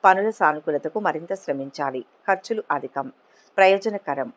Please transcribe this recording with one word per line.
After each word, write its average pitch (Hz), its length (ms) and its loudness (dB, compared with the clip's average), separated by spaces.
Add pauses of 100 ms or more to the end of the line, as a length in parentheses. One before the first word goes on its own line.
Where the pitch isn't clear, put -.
పనుల 190 240 6
సానుకూలతకు 151 680 -2
మరింత 170 340 -4
శ్రమించాలి. 139 680 -6 (260)
ఖర్చులు 208 440 -2
అధికం. 135 400 -6 (460)
ప్రయోజనకరం. 196 800 2